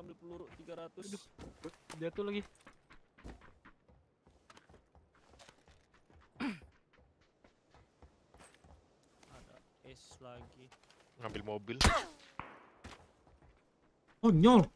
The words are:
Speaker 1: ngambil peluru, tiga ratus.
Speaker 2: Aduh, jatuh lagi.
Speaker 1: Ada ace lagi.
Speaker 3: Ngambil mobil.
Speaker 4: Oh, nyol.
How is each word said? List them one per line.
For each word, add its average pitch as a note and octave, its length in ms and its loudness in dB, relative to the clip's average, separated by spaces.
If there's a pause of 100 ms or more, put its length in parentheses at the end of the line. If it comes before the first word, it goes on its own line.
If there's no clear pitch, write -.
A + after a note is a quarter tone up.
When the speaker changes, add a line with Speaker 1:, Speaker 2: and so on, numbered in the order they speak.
Speaker 1:
ngambil D#3+ 180 -16
peluru, E3+ 260 -14 (140)
tiga E3 160 -14
ratus. F#3 400 -12
Speaker 2:
Aduh, - 580 -16 (280)
jatuh E3+ 260 -4
lagi. G#3 140 -4 (4000)
Speaker 1:
Ada C3 260 -20 (320)
ace - 320 -20
lagi. B2 460 -16 (580)
Speaker 3:
Ngambil G#2 240 -6
mobil. G#2+ 300 -4 (2500)
Speaker 4:
Oh, A3+ 160 8
nyol. G3 400 12